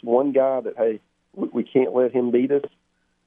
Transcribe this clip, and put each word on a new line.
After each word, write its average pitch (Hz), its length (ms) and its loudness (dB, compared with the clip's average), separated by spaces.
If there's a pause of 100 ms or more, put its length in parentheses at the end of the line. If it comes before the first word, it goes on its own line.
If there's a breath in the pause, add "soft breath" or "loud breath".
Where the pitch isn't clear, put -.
one 127 300 0
guy 131 280 2
that, 110 180 -8
hey, 110 220 -2 (340)
we, - 140 -6
we 120 140 -2
can't 131 320 0
let 127 180 2
him 123 180 0
beat 123 200 2
us. 143 140 0 (640)